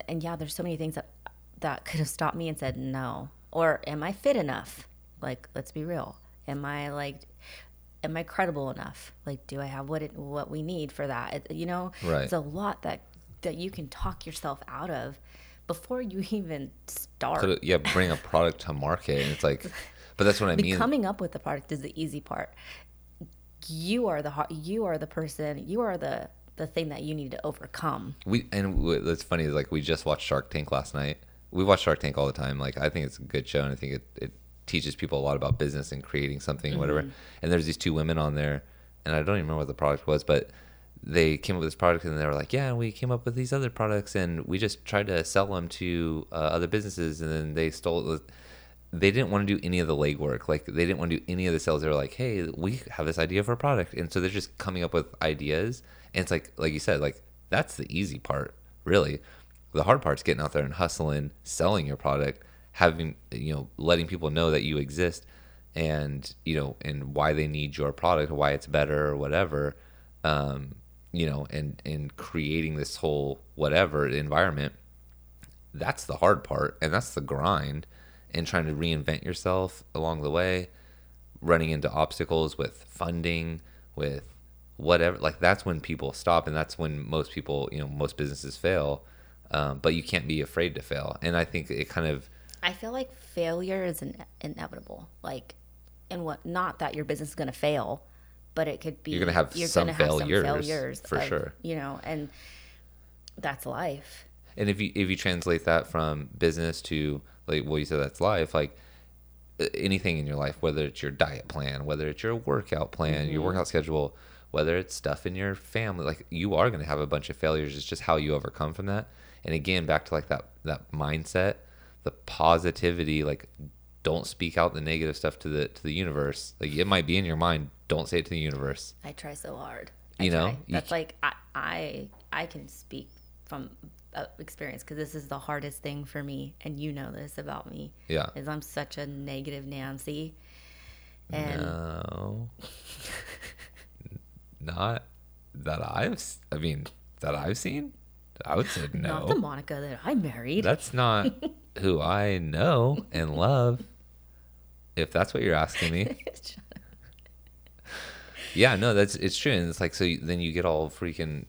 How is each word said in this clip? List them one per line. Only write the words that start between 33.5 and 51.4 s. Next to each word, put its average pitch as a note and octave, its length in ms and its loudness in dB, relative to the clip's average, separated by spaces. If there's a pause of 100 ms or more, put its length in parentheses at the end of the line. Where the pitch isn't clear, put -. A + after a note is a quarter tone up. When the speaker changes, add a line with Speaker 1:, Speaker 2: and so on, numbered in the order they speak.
Speaker 2:
and C#2 80 -2
I - 20 -2
think C2+ 200 -6
it, C2 120 -8 (100)
it - 160 -8 (340)
teaches D2 280 0
people C#2+ 240 0
a C#2 40 0
lot C#2+ 140 2
about C2+ 220 2
business C#2+ 340 -2
and C2+ 120 -8
creating C#2 360 -2
something, C#2+ 380 -2
whatever. D2 220 2
Speaker 1:
Mm-hmm. C#2 100 -2 (320)
Speaker 2:
And E2 100 2
there's E2 140 4
these D#2+ 120 -2
two E2 160 0
women D#2+ 240 2
on D2+ 160 2
there, D2 280 0 (420)
and D#2 100 0
I D#2 60 4
don't F#2+ 160 2
even E2 100 0
remember D#2 120 0
what D2 100 0
the C#2+ 60 -4
product C#2+ 320 2
was, D2+ 180 4
but - 260 4 (520)
they D#2 360 6
came - 180 -2
up F2 40 -2
with D#2 80 0
this D#2 60 -8
product, E2+ 300 4
and D#2 140 -2
they D2+ 80 2
were D2 80 2
like, D2 180 -2
"Yeah, C3 220 0
we A#2 180 -2
came B2 180 -2
up A#2+ 140 -2
with A#2+ 100 -2
these B2+ 180 -2
other C3+ 180 0
products, G#2+ 440 0
and F2 320 0
we F#2 120 0
just G#2 260 -2
tried G2+ 220 2
to F2 180 2
sell G2 220 4
them F2+ 220 -2
to, E2+ 600 0
uh, - 40 -10
other D#2+ 320 2
businesses, F2 560 -2
and D#2 80 -2
then D#2 240 -2
they D#2+ 160 2
stole E2 420 0
it." D#2 100 -4 (720)
They F2 180 6
didn't A2 200 2
wanna G2+ 160 4
do G2+ 160 4
any F2+ 180 2
of E2 60 2
the D#2 100 4
legwork. D2 520 0
Like, D2+ 180 2
they E2 200 2
didn't F2+ 120 2
wanna E2 200 0
do - 100 -8
any F#2 180 0